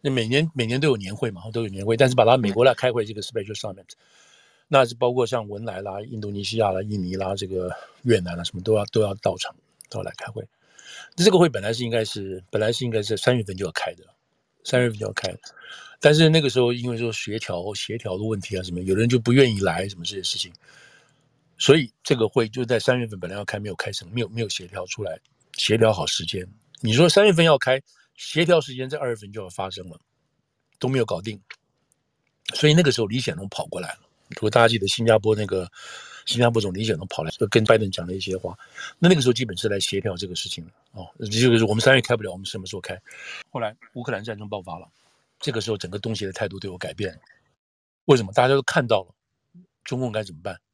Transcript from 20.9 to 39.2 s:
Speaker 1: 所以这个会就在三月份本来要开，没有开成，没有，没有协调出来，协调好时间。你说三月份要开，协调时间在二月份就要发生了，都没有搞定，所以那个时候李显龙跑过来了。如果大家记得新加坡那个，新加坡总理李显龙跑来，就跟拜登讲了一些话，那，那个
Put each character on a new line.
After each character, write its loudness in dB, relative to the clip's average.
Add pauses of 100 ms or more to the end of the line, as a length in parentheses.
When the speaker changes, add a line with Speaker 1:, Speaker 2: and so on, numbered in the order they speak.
Speaker 1:
所 6
以 -2 (100)
这 2
个 2
会 0
就 -6
在 0
三 2
月 -2
份 -12
本 -10
来 -8
要 -8
开， -6
没 -8
有 -8
开 -8
成， -12
没 -6
有， -4
没 -6
有 -4
协 -8
调 -10
出 -10
来， -8 (380)
协 0
调 6
好 -4
时 -4
间。 -8 (380)
你 0
说 6
三 6
月 6
份 4
要 8
开， 0 (360)
协 -2
调 6
时 -6
间 -8
在 -8
二 -4
月 -2
份 -18
就 -10
要 -14
发 -8
生 -14
了， -20 (800)
都 -2
没 0
有 2
搞 -4
定， -10 (1160)
所 2
以 6
那 6
个 4
时 -2
候 0
李 -4
显 -4
龙 -10
跑 -8
过 -10
来 -8
了。 -12 (300)
如 -14
果 0
大 6
家 8
记 2
得 -2
新 -2
加 6
坡 2
那 -4
个， -4 (560)
新 -4
加 4
坡 0
总 -4
理 -6
李 -4
显 -2
龙 -10
跑 -6
来， -4
就 0
跟 4
拜 6
登 0
讲 -8
了 -8
一 -8
些 -6
话， -10 (400)
那， 6
那 10
个 4